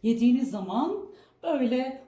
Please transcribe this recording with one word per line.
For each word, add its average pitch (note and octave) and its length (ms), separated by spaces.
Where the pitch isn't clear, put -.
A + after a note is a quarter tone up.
Yediğiniz A#3 480
zaman G#3+ 580
böyle C4 640